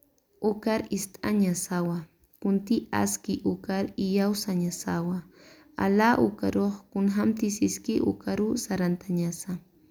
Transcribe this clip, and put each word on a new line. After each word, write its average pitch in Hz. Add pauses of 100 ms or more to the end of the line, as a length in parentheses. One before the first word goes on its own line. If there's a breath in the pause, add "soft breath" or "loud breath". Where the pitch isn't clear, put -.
(420)
ukar 220 (100)
ist'aña 202
sawa, 175 (360)
kunti 196
aski -
ukar 190 (100)
iyawsaña 196
sawa, 175 (540 loud breath)
ala 214
ukaruq 202 (160)
kunhamti 208
siski 202
ukaru 208
sarantañasa. 180 (340 loud breath)